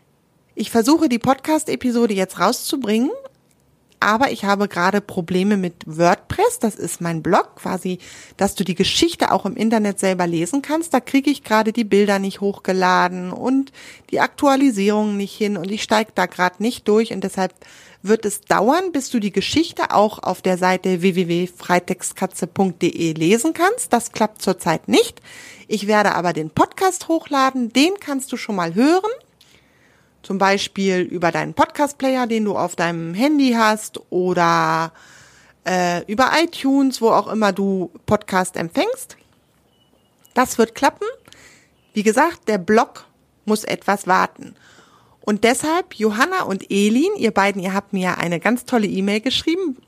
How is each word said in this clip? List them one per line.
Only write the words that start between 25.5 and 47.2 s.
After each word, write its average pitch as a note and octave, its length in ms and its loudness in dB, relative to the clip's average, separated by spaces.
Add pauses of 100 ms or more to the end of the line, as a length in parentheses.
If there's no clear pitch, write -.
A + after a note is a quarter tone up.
Ich G#3 220 -4
werde G#3 260 4
aber F3+ 180 0
den D#3 180 -6
Podcast - 580 0
hochladen, C4 640 0
den D#4+ 260 4
kannst C#4 320 -8
du B3 60 -6
schon - 180 -8
mal E3+ 200 -4
hören. F4 360 2 (1120)
Zum G3 160 -4
Beispiel G3 600 0
über F3 320 -2
deinen D#3 220 -4
Podcast-Player, C4 760 0
den A3 160 0
du G3+ 120 -2
auf E3+ 200 -2
deinem E3 380 -4
Handy C4+ 420 2
hast G#3+ 440 0 (100)
oder, E3+ 840 2 (720)
äh, F3 420 -2
über G#3+ 240 2 (100)
iTunes, C#4 600 2
wo A3+ 100 4
auch F#3+ 160 4
immer G#3+ 260 0
du F#3+ 380 -2 (160)
Podcast G3+ 500 -2
empfängst. F4 600 -4 (1160)
Das B3+ 240 0
wird - 180 0
klappen. D#4 300 0 (840)
Wie G#3 120 -2
gesagt, C#4 440 0
der G#3 100 0
Blog G#3+ 480 0 (400)
muss G#3+ 180 -2
etwas - 420 -4
warten. F#3 480 0 (680)
Und G#3 220 -2
deshalb, D4+ 520 0
Johanna A#3+ 480 0
und - 280 -8
Elin, A3 460 2
ihr A3+ 160 0